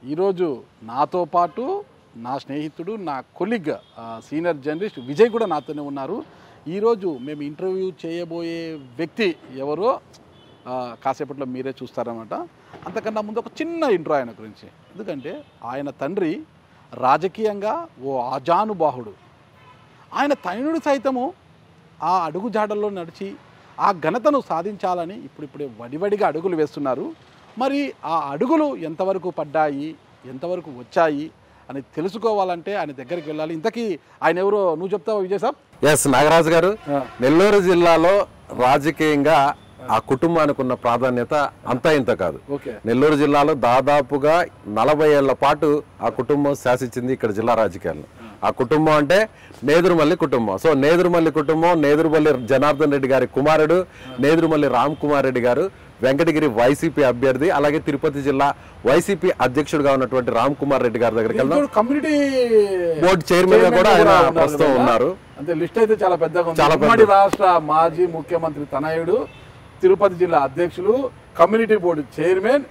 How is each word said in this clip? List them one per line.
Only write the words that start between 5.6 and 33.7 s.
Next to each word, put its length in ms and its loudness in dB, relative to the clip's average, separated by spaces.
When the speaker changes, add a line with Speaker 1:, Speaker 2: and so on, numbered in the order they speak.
Speaker 1:
ఉన్నారు. 440 -10
ఈరోజు 520 -2
మేము 220 -12
ఇంటర్వ్యూ 500 -8
చేయబోయే 640 -10
వ్యక్తి 640 -6
ఎవరో, 440 -4
ఆ, 360 -10
కాసేపట్లో 420 -6
మీరే 360 -10
చూస్తారన్నమాట. 520 -10
అంతకన్నా 340 -8
ముందు 180 -8
ఒక 60 -8
చిన్న 240 -6
ఇంట్రో 300 0
ఆయన 160 -2
గురించి. 360 -20
ఎందుకంటే 760 -14
ఆయన 260 -10
తండ్రి 500 -6
రాజకీయంగా 920 -2
ఓ 160 -6
ఆజానుబాహుడు. 920 -2
ఆయన 180 0
తనయుడు 460 -4
సైతము 540 -2
ఆ 220 0
అడుగుజాడల్లో 640 -4
నడిచి 460 -12
ఆ 120 2
ఘనతను 560 0
సాధించాలని 680 -6
ఇప్పుడిప్పుడే 560 -14
వడివడిగా 460 -2
అడుగులు 300 -2
వేస్తున్నారు. 560 -4
మరి 340 -2
ఆ 260 -4
అడుగులు 460 0
ఎంతవరకు 540 -4
పడ్డాయి, 640 -4
ఎంతవరకు 440 -8
వచ్చాయి 600 -2
అని 120 -10
తెలుసుకోవాలంటే 920 -4
ఆయన 160 -6
దగ్గరికి 380 -10
వెళ్ళాలి. 240 -8
ఇంతకీ 440 -6